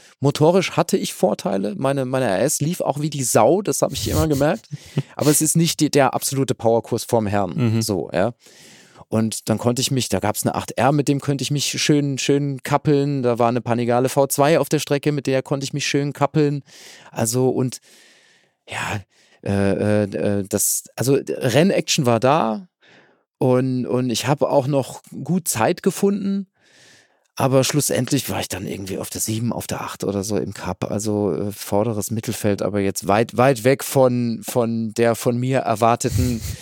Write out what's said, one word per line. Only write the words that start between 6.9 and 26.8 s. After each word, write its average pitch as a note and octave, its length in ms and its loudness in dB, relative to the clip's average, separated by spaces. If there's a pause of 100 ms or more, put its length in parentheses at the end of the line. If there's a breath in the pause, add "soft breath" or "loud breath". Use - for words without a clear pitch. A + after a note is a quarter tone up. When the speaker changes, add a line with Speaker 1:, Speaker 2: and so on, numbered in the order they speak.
Speaker 1:
vom A2+ 240 0
Herrn, G#2 480 0
Speaker 2:
Mhm. A2+ 80 0
Speaker 1:
so, F#2+ 280 -2
ja. G2+ 220 0 (760 loud breath)
Und A2 420 -2
dann G#2+ 100 0
konnte B2 240 0
ich - 80 -2
mich, C3 180 -2
da F#2+ 100 0
gab's G#2 260 -2
eine - 100 -2
acht - 220 -6
R, C3 140 4
mit C#3+ 160 0
dem C#3+ 140 2
könnte C#3 220 -2
ich B2 80 -4
mich C#3+ 280 -2
schön, C#3+ 380 2
schön C#3+ 460 0
kappeln, C#3+ 580 2
da A#2+ 160 0
war A#2 120 4
eine A#2+ 120 0
Panigale A#2+ 480 2
V C#3 180 2
zwei D3 320 4
auf C#3 100 -2
der D#3 100 0
Strecke, C#3+ 320 0
mit D3 160 -4
der C3 160 0
konnte C#3 220 -4
ich - 80 -10
mich C#3+ 120 -4
schön C#3+ 280 0
kappeln, C#3+ 500 0 (480 loud breath)
also B2 380 0
und B2+ 300 -2 (880 soft breath)
ja, - 340 -6 (420 soft breath)
äh, G2+ 640 0
äh, G2+ 340 -2
äh, G2 100 -4
das, - 360 -2 (100)
also B2 320 2
Rennaction C3+ 800 2
war A#2 120 4
da D3+ 480 0 (720 soft breath)
und, B2+ 480 0
und B2+ 240 -2
ich A2+ 160 -4
habe C#3 240 2
auch C#3 160 2
noch C#3 380 -2 (200)
gut F3 240 -4
Zeit A#2+ 360 0
gefunden, G3 640 0 (880 soft breath)